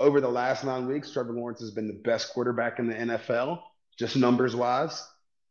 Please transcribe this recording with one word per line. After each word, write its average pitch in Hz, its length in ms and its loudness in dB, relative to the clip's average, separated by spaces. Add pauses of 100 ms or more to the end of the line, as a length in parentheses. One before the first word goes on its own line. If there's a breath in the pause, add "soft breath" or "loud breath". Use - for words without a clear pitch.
over 143 180 6
the 131 80 2
last 123 380 0
nine 127 200 -2
weeks, 143 260 -4
Trevor 120 200 -4
Lawrence 117 300 -8
has 113 100 -10
been 107 160 -6
the 104 160 -10
best 113 300 -2
quarterback 120 440 0
in 120 100 -2
the 113 120 -2
N 117 100 -2
F 113 200 -4
L, 131 340 0 (340)
just 113 200 -2
numbers-wise. 123 840 2 (500)